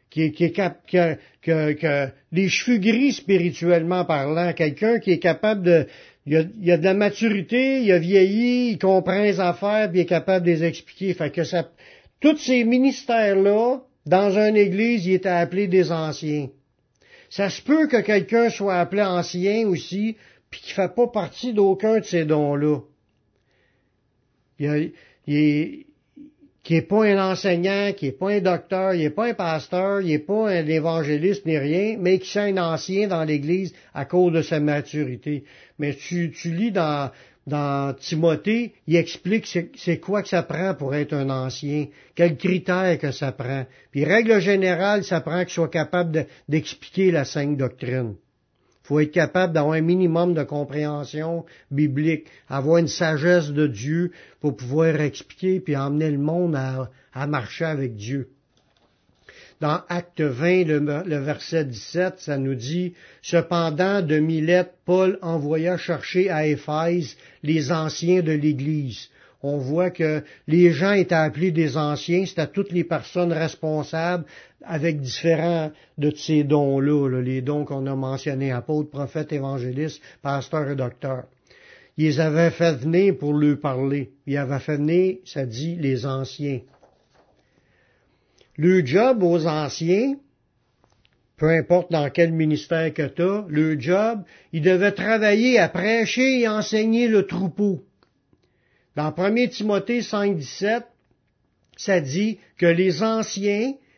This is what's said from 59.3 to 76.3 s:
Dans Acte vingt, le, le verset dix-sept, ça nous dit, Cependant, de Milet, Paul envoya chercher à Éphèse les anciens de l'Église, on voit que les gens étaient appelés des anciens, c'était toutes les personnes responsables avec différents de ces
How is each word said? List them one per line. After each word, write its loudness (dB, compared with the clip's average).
Dans -2
Acte -6
vingt, 2
le, 0
le -4
verset -4
dix-sept, -6
ça -6
nous -2
dit, -6
Cependant, 0
de 0
Milet, 2
Paul 2
envoya -2
chercher -2
à 0
Éphèse -2
les 0
anciens 0
de 0
l'Église, -2
on -4
voit -2
que -2
les 8
gens 0
étaient 2
appelés 0
des 0
anciens, 0
c'était -4
toutes -6
les 0
personnes -2
responsables -4
avec -2
différents -2
de 0
ces 0